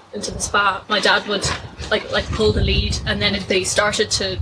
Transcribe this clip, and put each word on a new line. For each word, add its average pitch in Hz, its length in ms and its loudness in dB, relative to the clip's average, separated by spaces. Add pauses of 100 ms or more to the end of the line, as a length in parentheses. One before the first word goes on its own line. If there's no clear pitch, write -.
(120)
into 202 200 -6
the 180 80 -6
spa, 202 480 2
my 208 100 2
dad 196 300 4
would, 202 180 -2 (440)
like, 214 200 -2
like, 208 220 -2
pull 214 200 4
the 196 100 2
lead, 190 440 0
and 208 160 -2
then 202 140 2
if 202 100 -4
they 190 160 2
started 208 500 2
to 190 300 -2